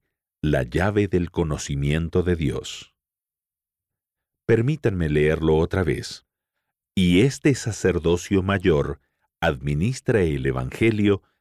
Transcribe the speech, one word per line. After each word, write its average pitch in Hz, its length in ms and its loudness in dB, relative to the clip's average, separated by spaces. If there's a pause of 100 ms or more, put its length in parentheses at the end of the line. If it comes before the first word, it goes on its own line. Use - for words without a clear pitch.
(420)
la 73 220 0
llave 98 460 0
del 87 220 -2
conocimiento 76 920 -2
de 87 140 0
Dios". - 580 -8 (1500)
Permítanme 113 640 0
leerlo 78 480 2
otra 87 260 0
vez. - 420 -6 (720)
"Y 90 280 4
este 139 320 0
sacerdocio 87 880 0
mayor 85 600 0 (380)
administra 82 840 -2
el 71 240 -2
Evangelio 98 720 0 (200)